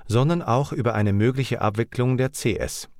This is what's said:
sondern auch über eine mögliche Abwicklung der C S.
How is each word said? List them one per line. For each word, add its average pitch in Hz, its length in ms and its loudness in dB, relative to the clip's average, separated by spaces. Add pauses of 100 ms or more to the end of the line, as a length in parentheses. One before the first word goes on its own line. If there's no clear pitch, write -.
sondern 143 340 2
auch 131 320 0
über 120 220 -2
eine 104 180 2
mögliche 123 480 0
Abwicklung 113 560 0
der 131 160 0
C - 240 -2
S. - 320 -6 (120)